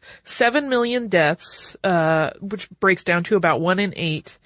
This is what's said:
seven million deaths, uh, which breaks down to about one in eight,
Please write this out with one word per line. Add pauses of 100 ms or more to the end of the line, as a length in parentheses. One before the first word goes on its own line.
(220)
seven
million
deaths,
uh,
which (100)
breaks
down
to
about
one
in
eight,